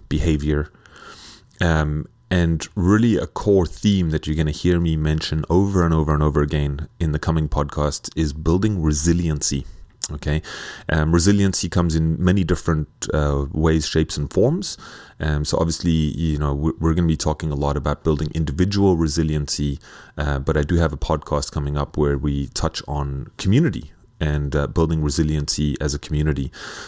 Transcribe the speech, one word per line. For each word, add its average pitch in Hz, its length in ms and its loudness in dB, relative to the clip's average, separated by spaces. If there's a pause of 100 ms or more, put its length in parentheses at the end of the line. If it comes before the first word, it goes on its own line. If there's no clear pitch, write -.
behavior, 76 640 0 (880)
um, 78 460 0 (240)
and 82 440 2
really 104 420 4
a 80 100 -2
core 98 400 2
theme 95 420 2
that 78 160 -2
you're 78 120 -2
gonna 78 120 0
hear 87 300 2
me 82 160 2
mention 78 520 -2
over 95 360 2
and 82 100 2
over 78 180 2
and 73 120 2
over 73 180 2
again 71 460 -2 (120)
in 80 120 0
the 73 80 -2
coming 80 280 0
podcasts 73 680 -2
is 76 180 -2
building 87 480 0
resiliency. 78 840 0 (460)
Okay, 76 320 -2 (460)
um, 78 220 2
resiliency 95 560 2
comes 85 280 0
in 80 280 0
many 92 200 4
different, 78 440 0 (260)
uh, 73 380 0
ways, 80 360 2
shapes, - 300 -2
and 73 140 -4
forms. 147 460 0 (420)
Um, 76 260 0
so - 120 -2
obviously, 82 340 0
you 78 460 0
know, 73 160 0
we're, 73 260 0
we're 82 140 2
gonna 85 140 2
be 80 100 2
talking 76 340 -2
a 73 40 -4
lot 71 220 -2
about 71 260 -4
building 76 300 0
individual 92 640 2
resiliency, 76 840 -2 (380)
uh, 73 220 -2
but 73 180 0
I 76 40 2
do 76 160 0
have 80 160 2
a 73 40 -8
podcast 76 540 -2
coming 71 260 -4
up 71 200 -4
where 71 220 2
we 71 300 -2
touch - 380 -4
on 69 500 -6
community 120 560 0 (260)
and, 73 360 0
uh, 71 120 2
building 80 340 2
resiliency 76 800 0
as 71 140 -2
a 71 40 -8
community. 73 520 -2 (360)